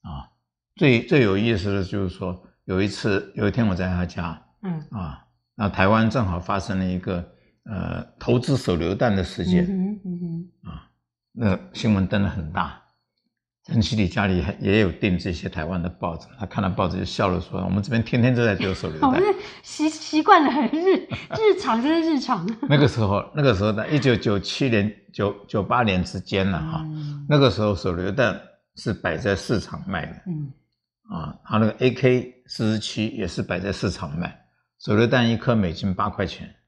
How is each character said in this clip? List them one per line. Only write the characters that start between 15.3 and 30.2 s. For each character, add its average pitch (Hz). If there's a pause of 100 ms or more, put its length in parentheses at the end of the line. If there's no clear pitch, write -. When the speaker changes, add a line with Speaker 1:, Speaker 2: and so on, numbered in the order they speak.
Speaker 1:
些 82
台 78
湾 87
的 87
报 87
纸， - (100)
他 98
看 101
了 92
报 95
纸 90
就 98
笑 101
了 90
说 92
：“我 -
们 98
这 -
边 117
天 117
天 127
都 120
在 104
丢 92
手 -
榴 78
弹。” 269
Speaker 2:
<laughs> -
我 -
们 330 (440)
习， 311
习 -
惯 339
了， 233
日， 339 (420)
日 427
常， 233
真 320
是 320
日 294
常。 196
Speaker 1:
<laughs> 247
那 143
个 139
时 -
候， 101 (100)
那 147
个 135
时 95
候 107
在 107
一 151
九 123
九 101
七 131
年、 107 (240)
九， 101 (140)
九 101
八 123
年 95
之 95
间 95
了 87
哈。 160
Speaker 2:
嗯。 147
Speaker 1:
那 147
个 131
时 110
候 104
手 92
榴 87
弹 110 (360)
是 -
摆 85
在 98
市 101
场 76
卖 85
的。 - (160)